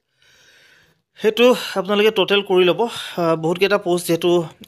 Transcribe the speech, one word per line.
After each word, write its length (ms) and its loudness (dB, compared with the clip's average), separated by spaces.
সেইটো 260 0
আপোনালোকে 360 0
টোটেল 320 0
কৰি 220 2
ল'ব। 160 2
আহ, 560 -2
বহুতকেইটা 420 0
পোষ্ট 280 -2
যিহেতু 240 0